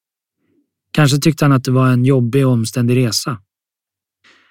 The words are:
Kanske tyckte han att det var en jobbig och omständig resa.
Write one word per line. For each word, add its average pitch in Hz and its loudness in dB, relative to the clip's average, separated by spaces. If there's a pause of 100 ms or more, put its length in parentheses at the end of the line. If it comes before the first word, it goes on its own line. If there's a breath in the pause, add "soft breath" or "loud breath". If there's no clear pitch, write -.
(920)
Kanske 147 2
tyckte 151 0
han 143 2
att 131 0
det 131 -4
var 127 2
en 123 0
jobbig 131 0
och 127 2
omständig 120 -2
resa. 120 -4 (1080 soft breath)